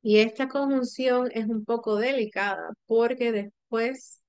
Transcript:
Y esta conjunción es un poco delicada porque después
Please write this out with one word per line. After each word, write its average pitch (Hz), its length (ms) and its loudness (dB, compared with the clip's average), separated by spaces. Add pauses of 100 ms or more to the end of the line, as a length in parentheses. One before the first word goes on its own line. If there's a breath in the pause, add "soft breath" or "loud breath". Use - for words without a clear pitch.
Y 214 160 6
esta 226 280 2
conjunción 254 840 0
es 220 140 -4
un 220 180 -2
poco 233 320 -2
delicada 208 720 -2 (160)
porque 233 480 2
después 226 960 -6